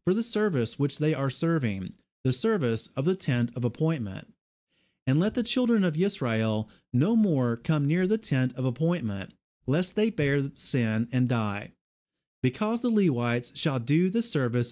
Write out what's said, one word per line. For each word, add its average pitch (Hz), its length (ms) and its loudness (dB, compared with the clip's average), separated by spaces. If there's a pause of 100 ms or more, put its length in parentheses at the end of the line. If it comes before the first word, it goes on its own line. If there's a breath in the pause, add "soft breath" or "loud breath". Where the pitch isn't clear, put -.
for 180 80 2
the 226 100 0
service 185 560 0
which 143 200 -2
they 156 140 0
are 135 160 -2
serving, 123 640 0 (320)
the 131 80 2
service 143 640 0
of 135 80 -2
the 185 120 0
tent 120 420 0
of 120 80 -2
appointment. 117 680 -4 (720)
And 139 140 4
let 208 140 2
the 240 100 0
children 233 400 2
of 156 140 0
Israel 113 720 0 (240 soft breath)
no 185 240 2
more 135 400 2
come 151 280 0
near 180 220 0
the 214 100 0
tent 127 380 -2
of 131 80 -6
appointment, 123 720 -2 (340)
lest 170 300 0
they 220 120 2
bear 143 300 0 (140)
sin 117 580 0
and 127 160 2
die. 107 460 -4 (680)
Because 214 400 0
the 247 80 0
Levites 123 640 0
shall 135 260 -2
do 151 300 2
the 226 120 0
service 123 500 0